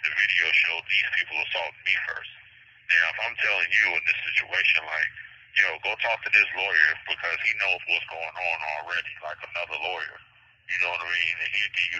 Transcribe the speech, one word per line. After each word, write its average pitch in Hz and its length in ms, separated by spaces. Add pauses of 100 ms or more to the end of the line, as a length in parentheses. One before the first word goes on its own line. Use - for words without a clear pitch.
the 76 80
video 90 300 (100)
showed 85 320
these 98 220 (100)
people 82 240
assaulted 78 400
me 92 120 (120)
first. 80 240 (560)
Now, 87 240
if - 60 (100)
I'm 120 160
telling 92 320
you 107 160
in 80 160
this - 160
situation, 80 640
like, 78 240 (480)
"Yo, 98 80 (160)
go 104 160
talk 113 240
to - 80
this 101 240
lawyer 85 360 (200)
because 82 320
he - 160
knows 95 220 (100)
what's 82 160
going 82 320
on 82 200 (200)
already," 85 400
like 76 160 (160)
another 78 320
lawyer. 80 340 (540)
You 90 80
know 87 160
what 85 80
I 85 80
mean? 85 320
And - 80
he'll 101 240
give 90 160
you 87 80